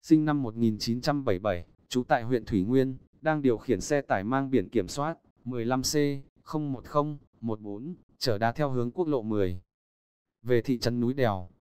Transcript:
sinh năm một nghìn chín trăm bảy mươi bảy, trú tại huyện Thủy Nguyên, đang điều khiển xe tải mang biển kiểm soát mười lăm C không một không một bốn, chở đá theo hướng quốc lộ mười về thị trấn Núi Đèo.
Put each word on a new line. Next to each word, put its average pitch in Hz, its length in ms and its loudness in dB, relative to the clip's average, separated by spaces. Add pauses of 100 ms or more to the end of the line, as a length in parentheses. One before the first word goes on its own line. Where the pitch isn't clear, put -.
sinh 156 220 6
năm 147 180 2
một 110 140 -4
nghìn 113 220 2
chín 117 220 -2
trăm 143 240 0
bảy 110 100 2
mươi 90 60 -2
bảy, 92 240 -2 (240)
trú 123 140 -2
tại 127 200 2
huyện 113 220 -2
Thủy 104 180 0
Nguyên, 131 360 0 (220)
đang 156 220 0
điều 120 160 2
khiển 104 220 -2
xe 143 200 0
tải 101 240 -2
mang 131 260 -2
biển 113 180 2
kiểm 92 200 0
soát 151 300 -6 (260)
mười 120 200 -6
lăm 127 180 0
C - 120 -4 (480)
không 151 300 -4
một 117 120 -8
không 147 340 -2 (220)
một 110 200 -4
bốn, 107 340 -10 (240)
chở 107 200 0
đá 117 140 2
theo 143 180 -2
hướng 120 200 0
quốc 165 180 -2
lộ 135 140 0
mười 98 380 0 (840)
về 120 200 4
thị 123 160 0
trấn 120 220 0
Núi 123 140 0
Đèo. 101 340 0 (160)